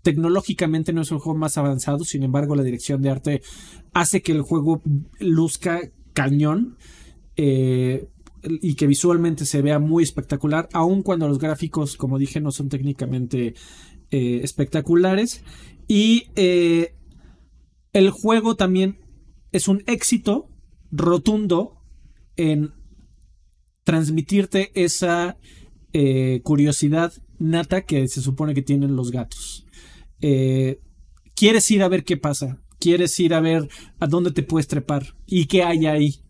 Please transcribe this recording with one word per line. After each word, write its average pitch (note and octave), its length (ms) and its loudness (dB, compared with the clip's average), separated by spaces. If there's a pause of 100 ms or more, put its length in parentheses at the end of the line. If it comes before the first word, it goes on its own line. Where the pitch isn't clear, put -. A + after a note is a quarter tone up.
tecnológicamente E3 880 0
no E3 80 -2
es D3+ 100 -6
un D3+ 80 -4
juego D#3 200 -4
más D#3 180 -2
avanzado, C#3+ 460 -2
sin C#3+ 200 -6
embargo, C#3+ 320 0
la C#3 80 2
dirección C3 380 -4
de C3+ 80 0
arte C3+ 320 -2 (520)
hace F3 280 0
que E3 120 0
el D3+ 100 0
juego D#3 400 0 (360)
luzca E3+ 640 0 (320)
cañón, D3+ 640 0 (580)
eh, C3 720 0 (360)
y D#3 320 -4
que D#3+ 120 2
visualmente E3 580 2
se C#3+ 160 0
vea D3 180 2
muy D#3+ 240 2
espectacular, D3+ 680 -2
aun F3+ 320 0
cuando E3 240 0
los C#3+ 120 0
gráficos, D#3 580 -4
como C3+ 200 -2
dije, C#3 220 -2
no D3+ 120 -2
son C#3 180 -6
técnicamente, B2+ 840 -4 (560)
eh, B2 320 0
espectaculares. F3 1000 0 (440)
Y, A3 480 4
eh, E3+ 580 2 (1000)
el G3 180 6
juego A3+ 440 2
también F#3+ 440 0 (520)
es F#3+ 160 -2
un G3 200 2
éxito A#3 640 -2 (420)
rotundo F3+ 880 0 (560)
en D3+ 360 0 (1080)
transmitirte D#3+ 920 -2
esa, F3 600 -4 (560)
eh, C3 500 0
curiosidad D3+ 680 0 (260)
nata E3+ 420 -2
que C#3 260 -2
se B2+ 140 -6
supone C#3+ 320 -4
que C#3 80 -2
tienen C#3 340 0
los B2 160 -4
gatos. - 540 -12 (560)
Eh, C3 580 0 (560)
quieres G#3+ 360 4
ir G3 120 4
a F#3 40 2
ver F3+ 160 0
qué E3+ 140 -2
pasa, C#3 440 -4 (180)
quieres E3+ 400 2
ir E3 140 4
a D#3+ 60 2
ver D#3+ 280 2 (320)
a E3 80 0
dónde F3 240 2
te D3+ 120 0
puedes D#3+ 240 0
trepar C#3+ 480 -4 (100)
y F3 200 0
qué F3+ 180 2
hay D#3+ 220 2
ahí. D3+ 300 2 (140)